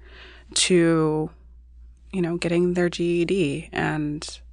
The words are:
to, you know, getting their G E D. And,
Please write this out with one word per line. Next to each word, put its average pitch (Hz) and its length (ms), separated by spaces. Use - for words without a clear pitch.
to, 160 760
you 185 100
know, 170 140
getting 175 380
their 175 140
G 170 340
E - 20
D. 160 480
And, 151 540